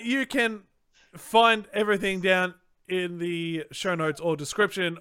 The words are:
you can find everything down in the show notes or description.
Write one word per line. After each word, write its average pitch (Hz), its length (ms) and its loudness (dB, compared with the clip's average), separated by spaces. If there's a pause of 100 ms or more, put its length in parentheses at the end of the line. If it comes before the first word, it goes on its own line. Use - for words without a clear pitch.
you 254 220 0
can 226 380 -2 (520)
find 220 580 4
everything 202 460 0
down 185 360 2 (320)
in 180 300 -4
the 170 540 -4
show 180 240 -4
notes 156 240 -2
or 165 160 0
description. 175 640 -2